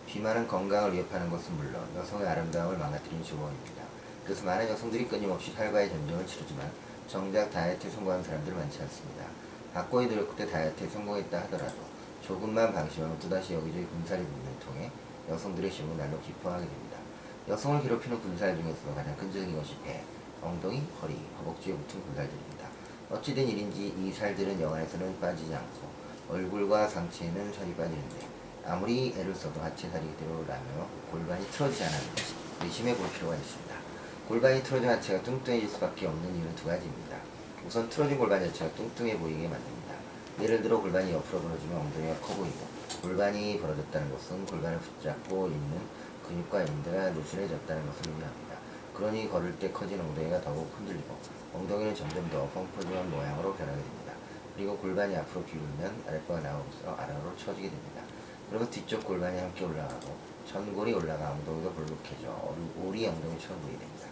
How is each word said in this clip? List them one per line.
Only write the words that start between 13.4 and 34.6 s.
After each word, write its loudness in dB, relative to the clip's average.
여기저기 0
군살이 0
붙는 -6
통에 -6
여성들의 0
시험은 -4
날로 0
깊어가게 -2
됩니다. -8
여성을 4
괴롭히는 2
군살 2
중에서도 -2
가장 -2
끈질긴 -2
것이 -4
배, -4
엉덩이, 0
허리, -2
허벅지에 -2
붙은 -6
군살들입니다. -4
어찌된 2
일인지 0
이 2
살들은 2
영안에서는 2
빠지지 0
않고 -6
얼굴과 6
상체에는 0
살이 -4
빠지는데 -2
아무리 2
애를 0
써도 -4
하체 -2
살이 -2
그대로 -2
나며 -4
골반이 0
틀어지지 2
않았는지 0
의심해 2
볼 0
필요가 0
있습니다. -6
골반이 8